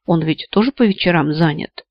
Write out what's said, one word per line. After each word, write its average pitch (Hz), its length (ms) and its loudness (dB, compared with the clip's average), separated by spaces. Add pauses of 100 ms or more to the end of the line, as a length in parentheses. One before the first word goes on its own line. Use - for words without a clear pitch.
Он 170 180 0
ведь 160 280 -4
тоже 226 220 0
по 254 120 0
вечерам 175 480 0
занят. 156 580 -2